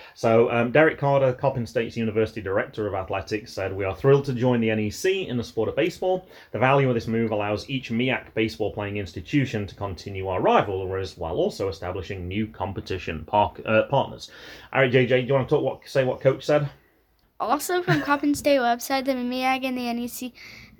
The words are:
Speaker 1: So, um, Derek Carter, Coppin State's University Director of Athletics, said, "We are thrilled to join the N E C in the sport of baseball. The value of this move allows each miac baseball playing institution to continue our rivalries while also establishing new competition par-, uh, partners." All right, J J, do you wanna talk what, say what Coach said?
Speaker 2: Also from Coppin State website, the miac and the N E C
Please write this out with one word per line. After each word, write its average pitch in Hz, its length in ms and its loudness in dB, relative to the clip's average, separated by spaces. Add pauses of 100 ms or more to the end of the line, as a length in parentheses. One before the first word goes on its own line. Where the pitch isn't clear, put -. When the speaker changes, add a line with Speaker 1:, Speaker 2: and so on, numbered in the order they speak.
(140)
Speaker 1:
So, 117 380 6
um, 117 200 2
Derek 156 280 4
Carter, 135 340 4
Coppin 127 320 -2
State's 113 320 -4
University 110 440 0
Director 104 440 -2
of 98 80 -4
Athletics, 98 580 -4
said, 95 240 -4
"We 98 80 -4
are 95 120 -2
thrilled 139 300 4
to 135 80 -4
join 123 280 2
the 113 80 2
N 110 100 0
E 104 120 -2
C 190 360 -2
in 123 100 -4
the 113 60 -2
sport 110 240 -2
of - 80 -4
baseball. 185 520 0 (240)
The 107 80 -4
value 135 300 4
of 123 40 2
this 113 140 -2
move 113 240 0
allows 104 400 -2
each 127 180 -6
miac 120 460 -2
baseball 110 360 -2
playing 104 260 -6
institution 104 680 -2
to - 80 -12
continue 98 540 -8
our 95 140 0
rivalries 95 760 0
while 85 200 -4
also 160 320 -2
establishing 90 580 -8
new 104 180 -2
competition 92 800 -6
par-, 104 280 2 (120)
uh, 110 240 4
partners." - 400 -2 (420)
All 135 100 2
right, 131 100 4
J 131 160 6
J, 127 140 4
do 117 60 -4
you 135 60 0
wanna 127 140 2
talk 139 160 2
what, - 240 -6
say 135 160 0
what 127 180 -2
Coach 135 220 2
said? 147 260 2 (720)
Speaker 2:
Also 359 420 0
from 339 200 2
Coppin 285 340 0
State 277 240 4
website, 247 460 0
the 269 100 0
miac 254 480 -2
and 262 120 -2
the 247 120 -4
N 233 100 -2
E 240 100 -6
C 247 280 -10 (440)